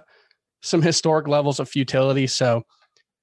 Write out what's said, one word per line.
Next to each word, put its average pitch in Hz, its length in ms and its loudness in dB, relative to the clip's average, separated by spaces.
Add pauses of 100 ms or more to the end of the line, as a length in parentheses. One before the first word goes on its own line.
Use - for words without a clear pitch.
(600)
some 170 200 0
historic 160 460 0
levels 147 320 0
of 135 100 -6
futility. 135 580 0
So 120 360 0 (600)